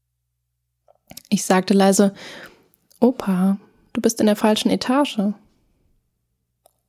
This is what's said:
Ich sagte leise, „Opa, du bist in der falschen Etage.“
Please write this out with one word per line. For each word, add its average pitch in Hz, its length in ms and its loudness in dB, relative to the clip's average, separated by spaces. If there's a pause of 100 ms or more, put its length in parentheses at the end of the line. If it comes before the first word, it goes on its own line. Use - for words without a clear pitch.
(1300)
Ich - 160 -2
sagte 185 300 0
leise, 196 400 2 (880)
„Opa, 196 560 0 (360)
du 233 80 -4
bist 226 200 0
in 220 40 4
der 208 120 4
falschen 220 320 0
Etage.“ 254 500 -2 (1700)